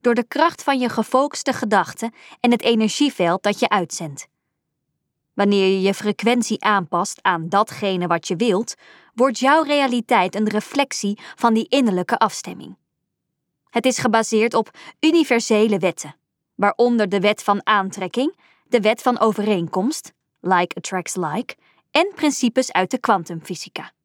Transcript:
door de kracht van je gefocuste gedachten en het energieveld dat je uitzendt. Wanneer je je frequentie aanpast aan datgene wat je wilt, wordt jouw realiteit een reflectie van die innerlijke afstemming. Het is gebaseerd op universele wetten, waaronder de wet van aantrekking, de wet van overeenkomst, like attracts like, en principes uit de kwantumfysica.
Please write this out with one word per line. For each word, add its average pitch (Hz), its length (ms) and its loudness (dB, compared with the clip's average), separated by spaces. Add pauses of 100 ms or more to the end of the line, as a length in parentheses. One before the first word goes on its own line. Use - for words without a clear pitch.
door 240 120 2
de 233 100 0
kracht 330 400 0
van 277 160 0
je 247 100 -2
gefocuste 254 640 -2
gedachten 214 600 -2 (260)
en 240 120 2
het 240 100 2
energieveld 220 800 0
dat 208 160 -2
je - 100 0
uitzendt. 160 580 -4 (1040)
Wanneer 202 340 2
je 190 140 2
je 196 120 2
frequentie 220 720 -2
aanpast 196 580 -2
aan 170 280 -2
datgene 196 580 0
wat 165 200 -2
je 180 80 -2
wilt, 208 400 0 (380)
wordt 247 260 0
jouw 294 240 4
realiteit 247 720 0
een 214 140 0
reflectie 208 680 -4 (160)
van 233 180 2
die 220 140 0
innerlijke 220 500 0
afstemming. 190 600 -4 (920)
Het 233 160 -2
is 254 120 2
gebaseerd 226 560 2
op - 160 0 (300)
universele 233 760 2
wetten, 160 380 -4 (400)
waaronder 220 540 2
de 196 100 0
wet 208 240 0
van 202 220 0
aantrekking, 202 720 -2 (320)
de 240 120 2
wet 214 220 2
van 240 180 0
overeenkomst, 208 920 -2 (280)
like 180 340 0
attracts - 400 -8
like, 175 400 -6 (360)
en 370 240 2
principes 262 560 0
uit 180 200 0
de 254 60 -4
kwantumfysica. - 960 -4 (140)